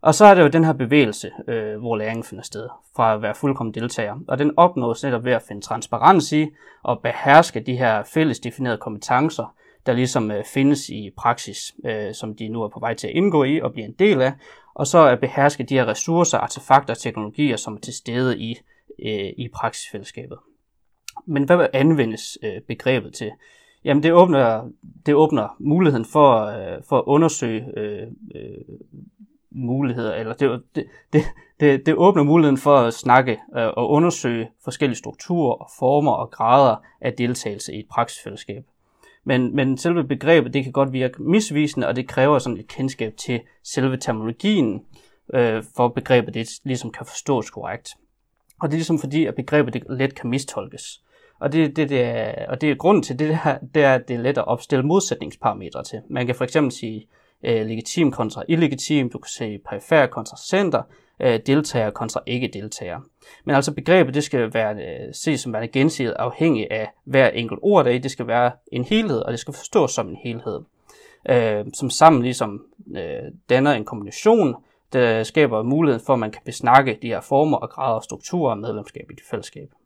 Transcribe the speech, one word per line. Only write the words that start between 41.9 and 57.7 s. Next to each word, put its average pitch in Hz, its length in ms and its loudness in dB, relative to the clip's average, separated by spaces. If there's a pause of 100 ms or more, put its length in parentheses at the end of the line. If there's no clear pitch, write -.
det 127 120 -6
kræver 139 320 2
sådan 117 200 -6
et 110 80 -16
kendskab 131 500 -6
til 120 240 -6 (220)
selve 131 340 -2
terminologien, 117 880 -2 (480)
øh, 113 300 0 (120)
for 120 120 2
begrebet, 120 460 0
det 113 140 -6 (160)
ligesom 120 280 -6
kan - 140 -14
forstås - 440 -4
korrekt. - 400 -12 (720)
Og 135 80 -2
det 143 40 -2
er 160 40 -2
ligesom 160 220 0
fordi, 151 260 -2
at - 100 -4
begrebet, 190 380 0
det 123 160 -6
let 135 260 -2
kan - 140 -8
mistolkes. - 720 -8 (380)
Og 139 120 -4
det, 160 240 0
det, 151 140 -2
det 135 120 0
er, 117 460 -4
og 135 140 -8
det 151 100 0
er 135 40 0
grunden 170 280 2
til 127 160 -8
det 151 180 0
her, 147 200 -2 (160)
det 151 100 4
er, 135 100 6
at 123 140 -2
det 123 80 -4
er 117 60 -4
let 135 160 -2
at 120 100 -4
opstille 131 380 0
modsætningsparametre 110 1000 -2
til. - 260 -12
Man 127 160 -4
kan 123 100 -4
for - 80 -4
eksempel 135 280 0
sige, 110 360 -12 (360)
øh, 113 220 0
legitim 113 460 -2